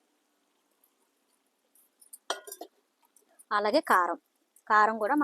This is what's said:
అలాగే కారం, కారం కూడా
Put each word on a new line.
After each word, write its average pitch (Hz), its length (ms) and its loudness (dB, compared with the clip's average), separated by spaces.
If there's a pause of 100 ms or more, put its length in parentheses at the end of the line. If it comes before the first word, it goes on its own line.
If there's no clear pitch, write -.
(3500)
అలాగే 214 240 0 (100)
కారం, 180 280 0 (500)
కారం 214 320 4
కూడా 254 220 0